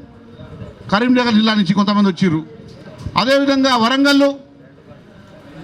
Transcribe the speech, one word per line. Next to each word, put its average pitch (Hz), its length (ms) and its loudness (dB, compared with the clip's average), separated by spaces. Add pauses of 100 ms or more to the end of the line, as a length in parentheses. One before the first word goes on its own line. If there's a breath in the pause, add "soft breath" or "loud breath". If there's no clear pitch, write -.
(920)
కరీంనగర్ 240 480 2
జిల్లా 220 200 2
నుంచి 170 200 0
కొంతమంది 202 320 2
వచ్చిర్రు. 170 280 -2 (840)
అదేవిధంగా 269 500 0 (120)
వరంగల్, 277 400 2 (1400)